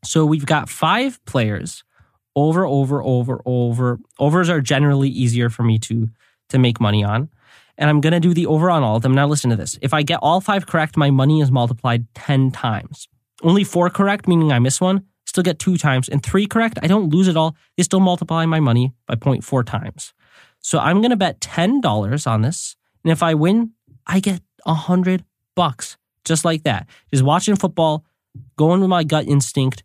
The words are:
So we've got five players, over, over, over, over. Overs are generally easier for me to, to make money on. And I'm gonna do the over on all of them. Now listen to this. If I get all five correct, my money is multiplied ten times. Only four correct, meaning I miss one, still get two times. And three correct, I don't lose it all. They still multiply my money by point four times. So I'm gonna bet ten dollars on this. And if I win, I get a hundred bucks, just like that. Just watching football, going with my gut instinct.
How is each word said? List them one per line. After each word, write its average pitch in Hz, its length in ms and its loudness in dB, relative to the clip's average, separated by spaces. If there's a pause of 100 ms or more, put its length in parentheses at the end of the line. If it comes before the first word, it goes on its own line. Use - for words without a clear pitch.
So 160 220 0
we've 151 200 0
got - 240 -2
five 233 560 -2
players, - 580 -4 (520)
over, 160 300 2
over, 139 380 -2
over, 123 420 -2
over. 123 540 -2 (180)
Overs 165 320 2
are 165 120 0
generally 139 480 2
easier 120 400 0
for 117 140 -4
me 110 160 2
to, 113 300 -4 (400)
to 139 80 0
make 120 220 2
money 104 240 2
on. 110 260 -2 (480)
And 147 120 2
I'm 147 120 4
gonna 160 180 2
do 175 140 2
the 170 140 0
over 156 220 2
on 160 140 2
all 110 140 0
of 117 60 -2
them. 131 100 2
Now 139 140 2
listen 147 240 0
to 113 40 2
this. - 260 -8
If 131 120 -2
I 151 100 0
get 151 180 -4
all 165 200 2
five 196 260 -2
correct, 156 300 -2
my 143 140 2
money 139 280 2
is 139 120 2
multiplied 120 640 -2
ten 135 380 -2
times. - 560 -8 (340)
Only 190 220 2
four 175 260 0
correct, 202 380 -2
meaning 165 240 2
I 123 80 2
miss 131 220 0
one, 190 240 0 (200)
still - 180 -2
get 175 160 -2
two 185 180 0
times. 131 320 0
And 139 120 -2
three 202 240 0
correct, 226 360 -2
I 160 60 -2
don't 190 220 2
lose 185 180 2
it 160 100 2
all. 160 180 0 (220)
They 180 60 0
still 190 180 2
multiply 170 440 0
my 160 140 0
money 127 340 0 (120)
by 120 100 -6
point 127 280 -2
four 127 200 -2
times. - 500 -10 (460)
So - 200 -2
I'm 180 220 2
gonna 240 140 2
bet 185 240 -2
ten 214 400 -2
dollars 110 480 -2
on 110 140 0
this. - 340 -4 (280)
And 165 80 2
if 160 120 0
I 165 100 2
win, 196 380 2 (360)
I 190 120 0
get 190 220 -4 (240)
a 156 80 0
hundred 180 500 0 (320)
bucks, 160 420 -4 (280)
just 160 180 0
like 160 200 -2
that. 107 240 -2 (260)
Just 131 100 2
watching 175 320 2
football, 160 480 -2 (540)
going 170 240 4
with 190 80 2
my 175 160 2
gut 151 200 -2
instinct. 135 600 -2